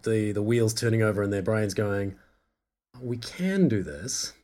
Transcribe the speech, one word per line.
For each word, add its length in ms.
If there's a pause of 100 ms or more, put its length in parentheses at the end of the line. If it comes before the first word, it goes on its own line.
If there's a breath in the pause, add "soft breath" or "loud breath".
the, 300
the 100
wheels 320
turning 280
over 200
in 80
their 100
brains 320
going, 440 (840 soft breath)
"We 160
can 500
do 160
this." 600